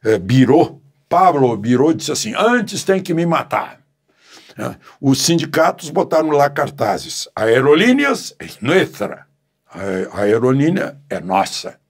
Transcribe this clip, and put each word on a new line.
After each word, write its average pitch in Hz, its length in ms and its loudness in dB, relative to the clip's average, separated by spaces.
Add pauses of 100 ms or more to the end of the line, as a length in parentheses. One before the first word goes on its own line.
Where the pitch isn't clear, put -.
é, 110 160 2
Biró, 123 560 4 (340)
Pablo 156 480 2
Biró, 123 340 2
disse 151 200 -4
assim, 110 260 -6
"Antes 214 460 -2
tem 190 180 0
que 180 120 -6
me 165 120 0
matar." - 560 -4 (760)
É, 120 180 -8 (240)
os 135 220 2
sindicatos 165 680 0
botaram 160 400 0
lá 143 200 2
cartazes, 135 880 -4
"Aerolíneas 170 1000 2
é - 100 -16 (120)
nuestra", 110 680 -4 (460)
a, 95 460 -8
a 104 60 -4
aerolínea 131 760 0 (120)
é 92 100 -6
nossa 95 600 -4 (100)